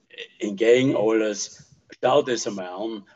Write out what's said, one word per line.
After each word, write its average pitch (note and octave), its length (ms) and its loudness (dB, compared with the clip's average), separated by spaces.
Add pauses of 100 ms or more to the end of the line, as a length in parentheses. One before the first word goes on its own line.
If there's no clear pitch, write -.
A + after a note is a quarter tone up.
(380)
entgegen A#2 560 2
alles, G#2+ 720 -2 (380)
schau C3+ 200 4
das B2 240 -4
einmal G2 220 -8
an. G#2 360 -8 (120)